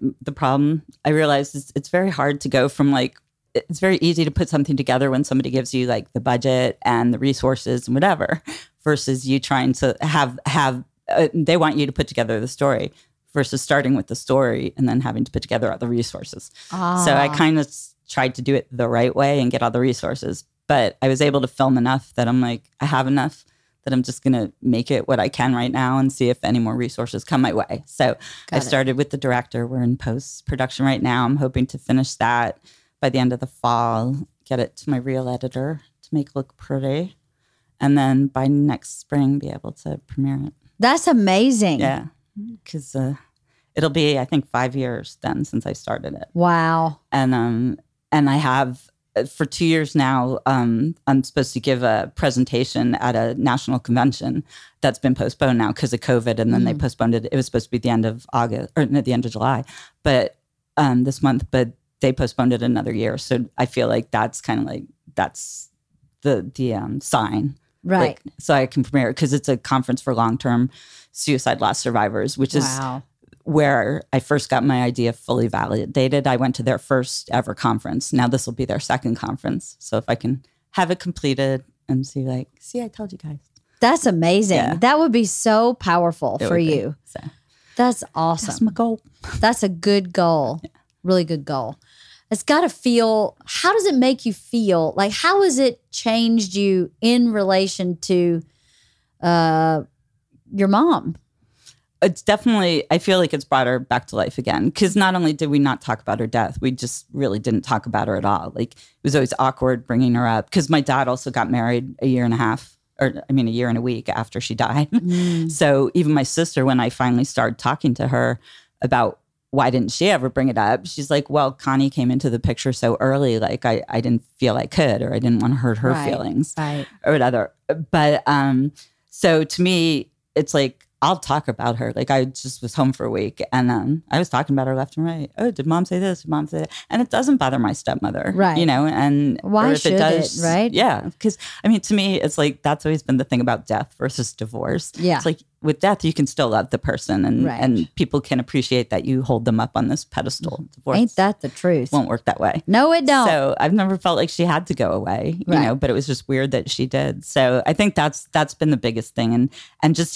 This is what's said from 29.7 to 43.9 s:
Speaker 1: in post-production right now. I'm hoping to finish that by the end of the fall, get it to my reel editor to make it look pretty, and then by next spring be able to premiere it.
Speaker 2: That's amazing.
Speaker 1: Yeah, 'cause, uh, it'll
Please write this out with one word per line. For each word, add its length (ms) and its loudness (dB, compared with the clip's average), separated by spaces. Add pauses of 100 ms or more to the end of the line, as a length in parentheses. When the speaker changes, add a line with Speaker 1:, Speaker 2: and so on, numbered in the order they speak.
Speaker 1:
in 140 2
post-production 920 -6
right 160 0
now. 220 0
I'm 120 0
hoping 300 -2
to 120 -10
finish 380 -2
that 420 0 (420)
by 100 2
the 80 0
end 140 2
of 80 -6
the 60 -10
fall, 720 0 (280)
get 160 -4
it 180 -4
to 120 -6
my 60 0
reel 320 -4
editor 540 -6 (200)
to 120 -20
make 160 -2
it 60 -8
look 200 -8
pretty, 600 -6 (640)
and 180 4
then 300 4
by 200 -2
next 500 0
spring 400 0
be 120 -8
able 220 -10
to 340 -10
premiere 400 -4
it. 60 -12 (280)
Speaker 2:
That's 260 2
amazing. 760 4
Speaker 1:
Yeah, 260 -2 (580)
'cause, 320 -12
uh, 180 -2 (640)
it'll 140 2